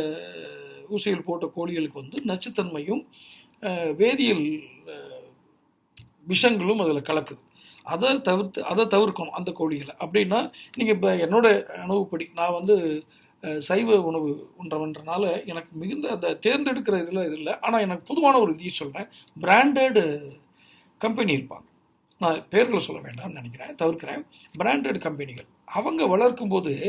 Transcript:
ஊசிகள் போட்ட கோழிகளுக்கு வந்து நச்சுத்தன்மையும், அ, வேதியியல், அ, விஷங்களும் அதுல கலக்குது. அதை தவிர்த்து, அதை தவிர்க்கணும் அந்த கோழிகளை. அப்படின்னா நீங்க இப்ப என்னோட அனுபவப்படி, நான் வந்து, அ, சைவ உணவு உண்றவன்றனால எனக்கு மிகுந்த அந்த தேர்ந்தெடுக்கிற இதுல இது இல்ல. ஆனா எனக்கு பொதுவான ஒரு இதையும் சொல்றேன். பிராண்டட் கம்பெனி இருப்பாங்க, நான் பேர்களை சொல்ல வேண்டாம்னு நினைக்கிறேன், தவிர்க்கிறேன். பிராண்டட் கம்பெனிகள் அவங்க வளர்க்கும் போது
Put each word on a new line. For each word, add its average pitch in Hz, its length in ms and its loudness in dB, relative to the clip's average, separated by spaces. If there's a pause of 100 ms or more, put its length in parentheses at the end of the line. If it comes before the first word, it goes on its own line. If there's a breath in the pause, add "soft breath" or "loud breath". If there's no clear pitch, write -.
(880)
ஊசிகள் 196 400 -2
போட்ட 170 180 -4
கோழிகளுக்கு 160 560 -6
வந்து 185 220 -10
நச்சுத்தன்மையும், 185 800 -4 (580 loud breath)
அ, 202 80 -4 (220)
வேதியியல், 214 560 4 (400)
அ, 151 80 -14 (1300)
விஷங்களும் 202 580 2
அதுல 147 160 2
கலக்குது. 151 420 -4 (420 loud breath)
அதை 180 240 0 (120)
தவிர்த்து, 190 440 0
அதை 202 200 2
தவிர்க்கணும் 196 540 2
அந்த 180 140 -6
கோழிகளை. 151 460 -4
அப்படின்னா 196 420 0 (340 loud breath)
நீங்க 220 180 0
இப்ப 190 240 2
என்னோட 185 300 4 (300)
அனுபவப்படி, 180 480 -2 (100)
நான் 175 240 0
வந்து, 190 160 4 (680 soft breath)
அ, 156 180 -6
சைவ 208 420 2
உணவு 160 280 -2 (280)
உண்றவன்றனால 156 680 -4 (220)
எனக்கு 165 300 -10
மிகுந்த 226 320 -6
அந்த 175 260 -2
தேர்ந்தெடுக்கிற 254 640 0
இதுல 180 260 -2
இது 151 120 -4
இல்ல. 156 140 -6 (100)
ஆனா 233 180 0
எனக்கு 185 260 -2
பொதுவான 285 340 4
ஒரு 202 140 4
இதையும் 175 280 -6
சொல்றேன். 156 280 -8 (280 loud breath)
பிராண்டட் 240 680 6 (960 soft breath)
கம்பெனி 220 340 0
இருப்பாங்க, - 320 -6 (540)
நான் 165 180 2 (120)
பேர்களை 220 300 4
சொல்ல 156 200 -8
வேண்டாம்னு 139 400 -12
நினைக்கிறேன், 120 340 -14
தவிர்க்கிறேன். 165 480 -2 (360 loud breath)
பிராண்டட் 226 420 0
கம்பெனிகள் 139 480 -8 (220)
அவங்க 269 360 -2
வளர்க்கும் 214 480 2
போது 175 180 0 (160)